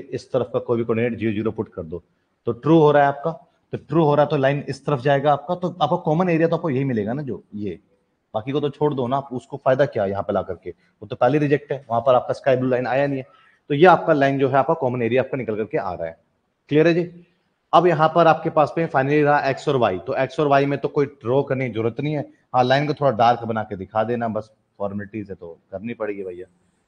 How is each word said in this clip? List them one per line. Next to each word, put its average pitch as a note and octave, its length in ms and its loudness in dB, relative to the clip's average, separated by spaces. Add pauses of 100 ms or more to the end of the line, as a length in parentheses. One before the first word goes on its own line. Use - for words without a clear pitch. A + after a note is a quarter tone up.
(120)
इस - 200 -10
तरफ A#2+ 200 -2
का B2+ 80 -2
कोई B2 180 -2
भी A#2 60 -2
coordinate A#2 340 -2
ज़ीरो, A2 140 -2
ज़ीरो G#2+ 200 -4
put A2 220 -8
कर F#2 100 -10
दो, E2 180 -12 (440)
तो B2+ 80 -4
true D3 260 4
हो D3 100 6
रहा C#3+ 120 6
है C#3+ 60 4
आपका, D#3+ 220 -4 (420)
तो B2 60 -6
true D#3+ 260 0
हो D3 100 2
रहा D3 100 4
है - 60 -4
तो D#3 60 -2
लाइन C#3 320 0
इस C3+ 180 -10
तरफ C#3+ 160 -2
जाएगा C#3+ 300 2
आपका, C#3+ 220 -4
तो F3+ 180 -6
आपको D#3+ 260 0
common F3 300 0
area E3 200 2
तो E3 80 -2
आपको E3+ 140 -4
यही C3 140 -2
मिलेगा A2 280 -2
ना, D3 100 -6
जो A2+ 200 -10 (140)
ये, G2+ 220 -8 (560)
बाकी A2 180 -6
को C#3+ 80 -2
तो D3 100 -2
छोड़ D3 240 0
दो B2+ 120 -4
ना, C3 100 -2
आप C3+ 160 -6
उसको B2+ 240 -12
फायदा C3+ 300 2
क्या A2 200 -2
यहाँ G2 160 -4
पे G#2 100 -4
ला F#2+ 100 0
करके, F2 280 -10
वो - 360 -20
तो B2 100 -10
पहले B2+ 220 4
reject D3 340 0
है, C3+ 180 -10
वहां A#2 120 0
पर B2+ 120 4
आपका - 200 0
sky C3 220 0
blue C3 120 -2
line B2 180 0
आया C3 200 -2
नहीं C#3 120 -4
है, C3 80 -10 (440)
तो D3 40 -2
ये D3 120 6
आपका E3 260 6
line C#3 260 2
जो C3+ 100 2
है B2+ 80 2
आपका C#3 200 2
common B2+ 260 -2
area A#2+ 200 2
आपका C3+ 160 -6
निकल A2 180 -4
करके A2 220 -4
आ F#2+ 140 -6
रहा E2 160 -6
है। E2 80 -14 (540)
Clear D#3 180 4
है E3 60 4
जी? E3+ 320 -6 (460)
अब F3 140 6
यहाँ D#3 220 4
पर E3+ 180 4
आपके D#3+ 240 2
पास D3 280 2
में E3 80 -2
finally D3 360 2
रहा C#3+ 280 2
एक्स C3+ 180 -6
और C#3 80 2
वाई, A2+ 220 2
तो B2+ 160 -8
एक्स C3 260 -4
और D3+ 80 2
वाई C#3 180 4
में C#3+ 120 -2
तो C#3+ 100 -4
कोई C#3+ 180 -2
ड्रॉ C3+ 360 -2
करने C3+ 260 -4
की G#2+ 60 -8
जरूरत A2+ 260 -4
नहीं D3+ 140 -4
है। D3 140 -6 (260)
हाँ, B2+ 100 4
line C#3 220 2
को D3 80 -2
थोड़ा C#3+ 180 0
dark A#2+ 320 2
बना A2 180 -4
के G#2+ 140 -10
दिखा F#2+ 280 -4
देना, A#2 240 -4
बस G#2+ 220 -8 (280)
formalities G2+ 520 -8
है F#2+ 40 -10
तो E2+ 240 -18 (120)
करनी G#2 240 -10
पड़ेगी G#2 300 -6
भैया। F2+ 220 -12 (420)